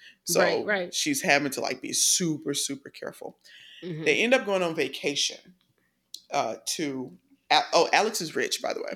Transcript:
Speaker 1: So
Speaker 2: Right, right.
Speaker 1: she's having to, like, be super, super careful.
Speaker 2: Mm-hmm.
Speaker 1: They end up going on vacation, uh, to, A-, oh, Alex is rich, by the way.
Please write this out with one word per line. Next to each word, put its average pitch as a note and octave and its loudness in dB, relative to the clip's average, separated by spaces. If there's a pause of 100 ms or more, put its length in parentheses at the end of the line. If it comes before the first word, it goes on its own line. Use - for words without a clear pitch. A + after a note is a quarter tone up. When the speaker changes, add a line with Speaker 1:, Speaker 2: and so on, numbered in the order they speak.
(260)
Speaker 1:
So - 2
Speaker 2:
Right, F3+ 2
right. F#3 -2
Speaker 1:
she's C#3+ 0
having C#3+ 4
to, A#2+ -4
like, B2 -4
be - -6
super, D3+ 0
super - -6
careful. - -12 (460)
Speaker 2:
Mm-hmm. E3 -8
Speaker 1:
They D3 2
end A#3+ 4
up B3 2
going G3 0
on E3 -2
vacation, C#3+ -2 (960)
uh, A#2+ -2 (200)
to, C3 -6 (400)
A-, - 8 (120)
oh, E3+ 6
Alex G#3 2
is D#3 -8
rich, B2+ -2
by - -2
the - -6
way. - -8